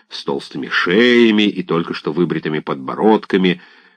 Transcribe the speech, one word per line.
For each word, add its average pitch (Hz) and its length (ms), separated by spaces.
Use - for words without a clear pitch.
с - 140
толстыми 69 460
шеями 113 760
и 92 180
только 85 320
что - 180
выбритыми 80 480
подбородками — 92 1000